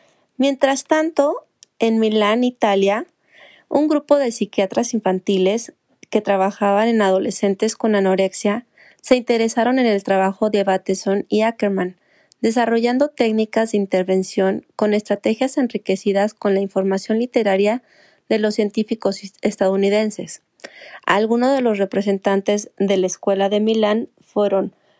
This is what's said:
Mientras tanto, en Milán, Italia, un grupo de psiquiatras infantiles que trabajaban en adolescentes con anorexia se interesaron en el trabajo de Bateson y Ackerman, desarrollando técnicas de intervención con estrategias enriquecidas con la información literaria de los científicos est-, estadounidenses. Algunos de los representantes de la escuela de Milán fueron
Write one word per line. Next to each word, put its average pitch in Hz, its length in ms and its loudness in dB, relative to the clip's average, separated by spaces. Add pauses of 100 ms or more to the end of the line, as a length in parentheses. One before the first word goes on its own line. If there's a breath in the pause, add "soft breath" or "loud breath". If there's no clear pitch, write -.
(360 soft breath)
Mientras 269 480 0
tanto, 311 640 0 (320)
en 226 200 2
Milán, 220 460 2
Italia, 208 600 0 (640 loud breath)
un 294 180 2
grupo 294 300 2
de 254 120 0
psiquiatras 214 600 -2
infantiles 196 800 0 (380)
que 214 100 2
trabajaban 202 680 0
en 226 120 2
adolescentes 196 760 0
con 220 180 0
anorexia 196 720 0 (340 soft breath)
se - 160 2
interesaron 233 600 0
en 247 80 2
el 202 180 0
trabajo 196 460 0
de 202 140 0
Bateson 196 680 -2
y 208 100 2
Ackerman, 202 560 -2 (460 soft breath)
desarrollando 233 680 2
técnicas 220 640 0
de 208 60 2
intervención 190 880 0 (100)
con 214 160 0
estrategias 214 640 -2
enriquecidas 202 800 -2
con 202 180 -2
la 196 80 2
información 196 600 -2
literaria 214 640 0 (460 soft breath)
de 220 100 2
los 214 180 0
científicos 214 680 -2
est-, - 160 -20
estadounidenses. 196 1000 -2 (640 loud breath)
Algunos 233 480 2
de 262 80 0
los 220 160 0
representantes 196 1000 -2
de 196 200 2
la 185 80 0
escuela 196 420 -2
de 208 120 0
Milán 220 500 0 (100)
fueron 196 540 -2 (260 soft breath)